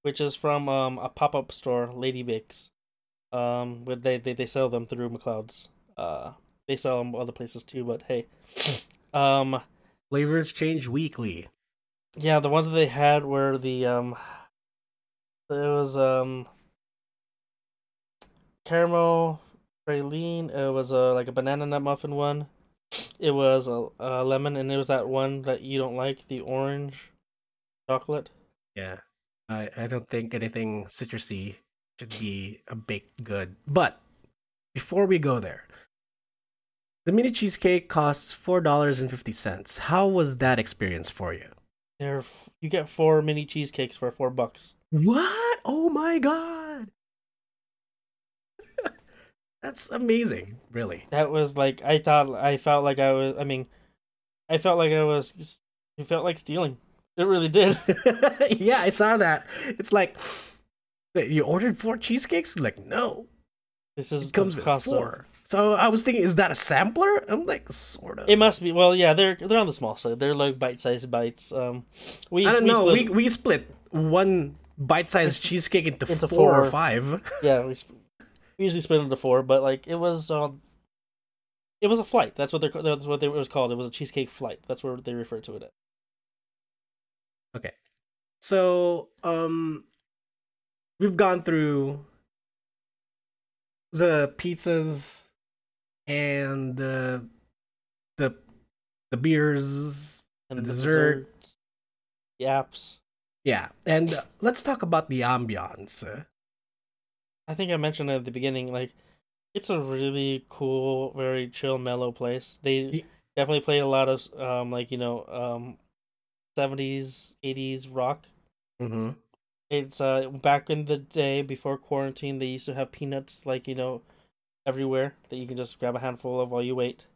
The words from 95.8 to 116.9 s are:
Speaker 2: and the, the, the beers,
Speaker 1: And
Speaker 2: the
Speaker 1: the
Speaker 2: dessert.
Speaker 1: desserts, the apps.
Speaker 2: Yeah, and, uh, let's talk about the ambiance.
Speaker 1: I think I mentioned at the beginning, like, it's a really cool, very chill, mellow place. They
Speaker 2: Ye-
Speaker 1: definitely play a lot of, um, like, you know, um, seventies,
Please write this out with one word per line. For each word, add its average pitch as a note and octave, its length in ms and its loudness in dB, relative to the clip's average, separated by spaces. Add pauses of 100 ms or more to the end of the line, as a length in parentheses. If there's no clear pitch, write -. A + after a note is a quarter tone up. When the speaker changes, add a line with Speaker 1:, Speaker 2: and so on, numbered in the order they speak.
Speaker 2:
and C#3 720 -4
the, C3 480 -4 (920)
the, C#3 160 0 (760)
the C3 60 -2
beers, C#3+ 1000 0 (340)
Speaker 1:
And B2+ 80 -6
Speaker 2:
the A#2 40 -4
Speaker 1:
the A#2 100 -4
Speaker 2:
dessert. D3+ 420 2 (260)
Speaker 1:
desserts, - 160 -20 (840)
the B2+ 60 -6
apps. - 520 -2 (480)
Speaker 2:
Yeah, G#2 240 0 (180)
and, E3 260 2
uh, C#3+ 100 -4 (200)
let's A#3+ 200 0
talk C4+ 200 -2
about E3 260 0
the B2+ 140 -2
ambiance. A2+ 1040 -6 (1200)
Speaker 1:
I D#3 60 -8
think F3 180 -4
I E3 60 0
mentioned D3+ 320 -2
at B2+ 160 -2
the B2+ 60 -8
beginning, B2+ 380 -4
like, B2+ 220 -6 (640)
it's G3+ 160 -6
a E3+ 100 0
really C3+ 680 -4
cool, C3 680 -2
very C3 320 -4
chill, C3+ 300 -4
mellow B2 340 -4
place. B2 500 -8
They C3+ 180 0
Speaker 2:
Ye- C3+ 240 -6 (300)
Speaker 1:
definitely C#3+ 280 0
play D3 160 2
a C#3 80 2
lot C3+ 240 4
of, C3 180 -2 (100)
um, B2 320 -4
like, B2 200 -6
you B2+ 80 -6
know, A#2+ 280 -4
um, A#2+ 520 -8 (800)
seventies, C3+ 840 -6